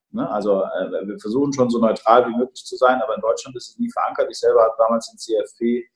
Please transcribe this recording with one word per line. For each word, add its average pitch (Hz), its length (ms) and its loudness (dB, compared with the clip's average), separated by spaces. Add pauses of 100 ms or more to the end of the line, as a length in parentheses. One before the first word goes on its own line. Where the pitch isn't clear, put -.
(120)
Ne? 113 160 -4
Also, 101 360 0
äh, 87 420 -6
wir 101 140 -10
versuchen 135 340 -2
schon 123 160 2
so 117 80 -2
neutral 113 500 4
wie 117 80 -6
möglich - 300 -4
zu 127 100 -14
sein, 127 240 2
aber 110 140 -4
in 104 80 -6
Deutschland 117 340 -4
ist - 140 -14
es - 80 -20
nie 117 140 -4
verankert. 120 400 -2
Ich - 80 -14
selber 117 240 6
habe 110 160 2
damals 113 320 0
den - 80 -20
C 113 160 -4
F 104 200 -4
P 120 300 -2 (100)